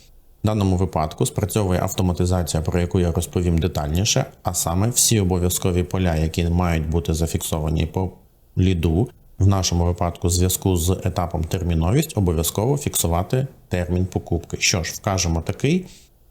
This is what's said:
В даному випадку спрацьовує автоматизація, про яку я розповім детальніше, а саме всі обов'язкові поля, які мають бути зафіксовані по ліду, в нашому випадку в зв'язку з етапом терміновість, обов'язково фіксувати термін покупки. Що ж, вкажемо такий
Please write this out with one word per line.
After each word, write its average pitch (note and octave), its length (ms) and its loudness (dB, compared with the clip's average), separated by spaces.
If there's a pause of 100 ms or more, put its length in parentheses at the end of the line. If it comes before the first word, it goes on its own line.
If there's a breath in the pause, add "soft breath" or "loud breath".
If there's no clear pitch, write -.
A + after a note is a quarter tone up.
(420 loud breath)
В - 40 0
даному G2 300 2
випадку F2 500 0
спрацьовує F#2+ 540 0
автоматизація, F2+ 840 0
про E2+ 180 0
яку F2 200 0
я E2+ 120 2
розповім F2 460 0
детальніше, E2+ 680 0 (180)
а - 120 -4
саме F2 340 0
всі A#2 320 2
обов'язкові F2+ 600 0
поля, F2+ 340 0
які D#2+ 280 0
мають E2+ 440 2
бути E2 260 0
зафіксовані D#2+ 720 -2
по F#2+ 240 -4 (480)
ліду, F2+ 500 2 (300)
в G2 80 4
нашому F#2 380 2
випадку F2 440 -2
в - 20 2
зв'язку F#2 460 2
з E2+ 140 0
етапом F2 540 -2
терміновість, E2 760 0
обов'язково F2+ 580 0
фіксувати F2 720 -2 (220)
термін F2+ 380 0
покупки. - 540 -4
Що F2+ 220 0
ж, D#2+ 100 -6
вкажемо F2 480 0
такий E3+ 460 -2 (440 loud breath)